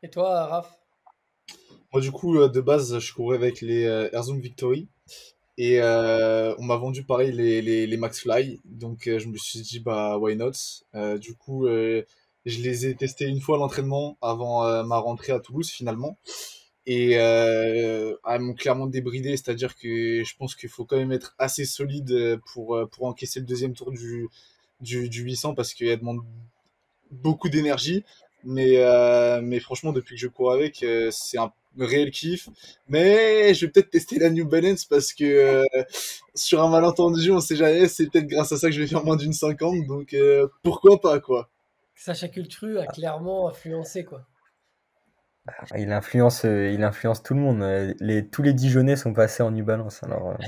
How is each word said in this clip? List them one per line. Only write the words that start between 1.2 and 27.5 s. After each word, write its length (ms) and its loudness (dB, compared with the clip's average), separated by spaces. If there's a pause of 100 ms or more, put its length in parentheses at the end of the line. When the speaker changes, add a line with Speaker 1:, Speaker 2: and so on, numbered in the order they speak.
Speaker 2:
Moi, 80 2
du 100 -4
coup, 260 0
euh, 120 8
de 100 0
base, 400 0
je 140 -12
courais 240 -2
avec 240 -2
les, 240 -2
euh, 260 -2
Air 120 -6
Zoom 180 -8
Victory. 480 -4 (680)
Et, 240 4
euh, 760 2
on 60 -12
m'a 120 0
vendu, 280 -6
pareil, 280 0
les, 300 0
les, 260 0
les 100 -4
Max 240 -6
Fly. 440 -2
Donc, 420 -12
euh, 120 -2
je 100 -12
me 80 -12
suis 240 -12
dit, « 200 -14
Bah, 360 -4
why 180 -2
not ? » 160 -4 (440)
Euh, 220 -4
du 180 -14
coup, 300 -6
euh, 380 0 (420)
je 160 -8
les 260 -4
ai 80 -4
testés 320 -8
une 120 -4
fois 160 0
à 40 2
l'entraînement 640 -4
avant, 440 -2
euh, 180 0
ma 140 -2
rentrée 360 -4
à 60 -2
Toulouse, 300 -8
finalement. 480 -8 (680)
Et, 320 4
euh, 960 2 (120)
elles 140 -2
m'ont 140 -6
clairement 320 -2
débridé, 500 -6
c'est-à-dire 380 -6
que 480 -4
je 140 -12
pense 180 -12
qu'il 140 -16
faut 140 -14
quand 140 -2
même 140 -2
être 260 -8
assez 280 -4
solide, 460 -8
euh, 260 0 (160)
pour, 220 -8
euh, 120 -4
pour 180 -10
encaisser 340 -10
le 60 -10
deuxième 280 -6
tour 180 -12
du, 380 -10 (500)
du, 300 -6
du 120 -10
huit 140 -8
cents 180 -6
parce 220 -6
qu'elles 240 -2
demandent 260 -8 (840)
beaucoup 380 -2